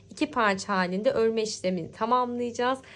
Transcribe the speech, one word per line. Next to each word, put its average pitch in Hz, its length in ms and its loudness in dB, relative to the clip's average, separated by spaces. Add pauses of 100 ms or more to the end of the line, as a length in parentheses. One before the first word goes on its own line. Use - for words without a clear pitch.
(120)
iki 294 200 -4
parça 202 420 2
halinde 185 380 0
örme 226 300 2
işlemini 185 500 -4
tamamlayacağız. 247 880 0 (160)